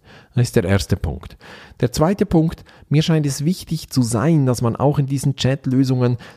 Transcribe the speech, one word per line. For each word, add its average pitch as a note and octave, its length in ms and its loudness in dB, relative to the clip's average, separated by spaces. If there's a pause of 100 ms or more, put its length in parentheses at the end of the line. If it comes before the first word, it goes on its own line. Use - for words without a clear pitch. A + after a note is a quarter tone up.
(340)
Das B2 140 0
ist - 100 2
der F#2 80 2
erste G2 320 0
Punkt. - 400 -8 (420)
Der - 140 -2
zweite F#3 320 0
Punkt, E3 400 0 (240)
mir D3+ 140 2
scheint D#3 220 2
es C#3 200 -4
wichtig - 440 -4
zu B2+ 120 0
sein, B2+ 440 2
dass B2 160 0
man A#2 140 0
auch C#3+ 240 0
in C3+ 60 2
diesen C3+ 320 -2
Chat-Lösungen B2+ 800 0 (180)